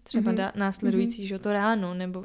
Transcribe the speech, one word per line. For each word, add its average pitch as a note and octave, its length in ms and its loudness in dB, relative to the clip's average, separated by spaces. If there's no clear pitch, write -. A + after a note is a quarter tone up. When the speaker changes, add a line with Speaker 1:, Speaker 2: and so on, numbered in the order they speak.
Speaker 1:
třeba A3 280 0
Speaker 2:
Mhm. F#3 60 2
Speaker 1:
da-, F#3+ 180 0
následující, G3+ 680 0
Speaker 2:
Mhm. F#3+ 60 -4
Speaker 1:
že G3 60 -4
jo, F#3+ 40 -6
to G#3 140 0
ráno, G3+ 420 2
nebo, F#3 300 -6